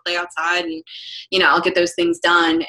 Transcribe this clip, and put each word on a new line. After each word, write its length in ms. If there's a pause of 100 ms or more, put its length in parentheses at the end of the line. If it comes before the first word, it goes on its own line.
play 120
outside. 480
And, 180 (480)
you 80
know, 80
I'll 160
get 120
those 200
things 260
done. 480